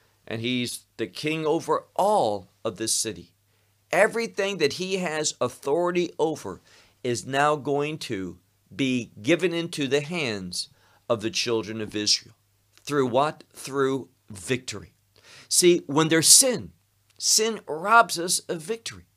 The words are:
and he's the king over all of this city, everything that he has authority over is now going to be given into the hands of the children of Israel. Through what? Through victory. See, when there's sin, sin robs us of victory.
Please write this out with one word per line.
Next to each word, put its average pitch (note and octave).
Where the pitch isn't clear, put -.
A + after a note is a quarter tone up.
and A2+
he's B2
the A2+
king D#3
over D3+
all C#3
of G#2
this A2
city, F#2
everything G3
that C#3+
he F#3
has D#3
authority E3+
over C#3
is A#2+
now C#3+
going D3
to F#2
be B2+
given E3+
into E3
the C#3+
hands A#2+
of A#2
the A2
children A2
of G#2
Israel. -
Through C#3
what? C#3
Through C3+
victory. G#2+
See, F3
when D#3
there's D#3+
sin, F#3
sin A3
robs G3+
us F3
of D#3+
victory. D#3